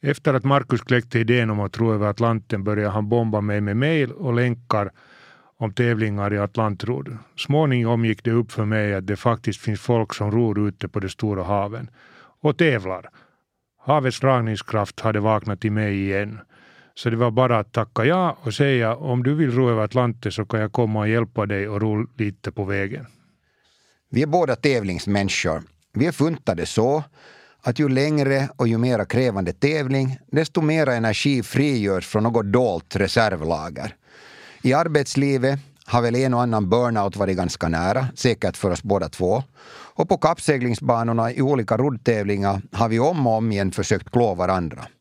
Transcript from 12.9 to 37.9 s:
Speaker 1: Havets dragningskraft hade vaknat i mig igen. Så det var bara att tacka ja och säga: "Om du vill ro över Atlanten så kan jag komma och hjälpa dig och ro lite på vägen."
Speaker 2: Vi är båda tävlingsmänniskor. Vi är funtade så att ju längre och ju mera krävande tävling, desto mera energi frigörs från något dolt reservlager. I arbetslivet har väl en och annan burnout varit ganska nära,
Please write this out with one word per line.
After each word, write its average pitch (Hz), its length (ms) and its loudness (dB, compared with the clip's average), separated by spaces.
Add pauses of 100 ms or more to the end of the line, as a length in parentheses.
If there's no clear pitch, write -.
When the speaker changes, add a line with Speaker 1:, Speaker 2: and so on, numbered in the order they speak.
Speaker 1:
Havets 131 340 0
dragningskraft 113 800 0
hade 107 200 0
vaknat 107 460 0
i 107 40 2
mig 104 340 -2
igen. 104 360 -4 (560)
Så - 140 -4
det 113 60 0
var 117 160 2
bara 120 280 4
att 101 120 -6
tacka 113 340 -2
ja 175 380 2
och 110 100 -6
säga: 120 420 2
"Om 127 280 -2
du 143 120 2
vill 151 160 0
ro 123 180 2
över 110 140 2
Atlanten 113 480 0
så 107 140 -4
kan 113 140 -2
jag 107 120 -2
komma 107 280 0
och 104 100 0
hjälpa 113 360 0
dig 101 240 -4
och 101 120 -4
ro 110 260 0 (100)
lite 104 340 -6
på 104 120 -6
vägen." 98 420 -4 (1080)
Speaker 2:
Vi 120 100 2
är 156 60 2
båda 147 280 2
tävlingsmänniskor. 98 1080 -2 (300)
Vi 113 120 0
är 170 60 0
funtade 120 540 -2
så 135 380 0 (580)
att 123 180 -2
ju 147 100 2
längre 135 680 0
och 123 120 0
ju 113 100 2
mera 117 280 0
krävande 104 480 -2
tävling, 135 680 0 (120)
desto 156 300 0
mera 151 340 2
energi 113 480 2
frigörs 113 640 0
från 107 160 0
något 113 220 2
dolt 101 500 0
reservlager. 85 1000 0 (640)
I 127 120 2
arbetslivet 139 840 2 (260)
har 120 160 2
väl 117 140 0
en 131 180 2
och 120 80 2
annan 110 280 0
burnout 110 460 2
varit 95 220 0
ganska 87 300 -2
nära, 92 480 0